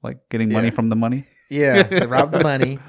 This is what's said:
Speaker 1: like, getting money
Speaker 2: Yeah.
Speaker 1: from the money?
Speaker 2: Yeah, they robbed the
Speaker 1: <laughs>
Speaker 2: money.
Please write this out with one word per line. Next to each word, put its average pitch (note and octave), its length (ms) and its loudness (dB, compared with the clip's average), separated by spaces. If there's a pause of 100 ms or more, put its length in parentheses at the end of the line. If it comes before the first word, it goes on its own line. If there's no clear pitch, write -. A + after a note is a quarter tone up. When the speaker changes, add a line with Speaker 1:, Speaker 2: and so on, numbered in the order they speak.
Speaker 1:
like, - 260 -12
getting A2 240 -2
money A2 160 0
Speaker 2:
Yeah. A2 60 -4
Speaker 1:
from A2+ 140 -2
the A2+ 80 0
money? A#2+ 280 -2 (240)
Speaker 2:
Yeah, C#3+ 340 4
they F#3+ 240 0
robbed C3+ 260 0
the D3 100 0
Speaker 1:
<laughs> - 0 -
Speaker 2:
money. C3+ 360 0 (100)